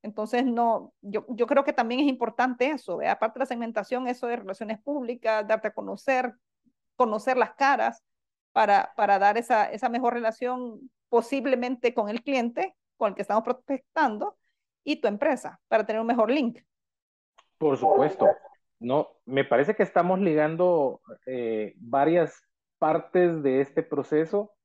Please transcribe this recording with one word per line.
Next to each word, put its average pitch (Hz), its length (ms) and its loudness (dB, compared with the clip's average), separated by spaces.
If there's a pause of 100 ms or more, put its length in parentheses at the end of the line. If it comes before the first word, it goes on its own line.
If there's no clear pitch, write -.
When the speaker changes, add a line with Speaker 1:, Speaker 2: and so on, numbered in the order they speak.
Speaker 1:
Entonces, 220 440 -4
no, 233 560 0
yo, 202 260 -8
yo 233 180 -2
creo 277 180 4
que 285 100 -2
también 240 260 -2
es 285 60 2
importante 247 640 0
eso, 190 280 -6
¿ve? - 100 -2
Aparte 220 300 -2
de - 20 -8
la - 60 -2
segmentación, 233 600 -6
eso 247 220 -6
de 233 80 -2
relaciones 208 440 -10
públicas, 233 680 -4
darte 214 220 -2
a 208 60 -8
conocer, 240 580 -4 (640)
conocer 226 400 0
las 226 180 0
caras 233 480 2 (500)
para, 202 440 4
para 202 220 2
dar 202 180 4
esa, 233 340 2
esa 233 200 -4
mejor 240 240 0
relación 247 760 -6 (200)
posiblemente 247 840 0
con 214 160 -2
el 233 140 -6
cliente, 269 520 -4 (220)
con 214 140 0
el 190 40 -12
que 202 80 -8
estamos 214 220 0
prospectando, 247 920 -4 (480)
y 302 120 -2
tu 233 120 -2
empresa, 240 600 -4
para 214 160 2
tener 220 160 -4
un 226 60 -4
mejor 233 240 2
link. 262 300 0 (1000)
Speaker 2:
Por 143 180 2
supuesto. - 500 4 (540)
No, 127 280 -2 (180)
me 135 180 0
parece 147 300 2
que 214 80 0
estamos 185 380 2
ligando, 160 800 2 (260)
eh, 113 500 -4
varias 147 640 0 (380)
partes 165 640 0
de 135 180 2
este 139 220 -2
proceso 160 680 -2 (120)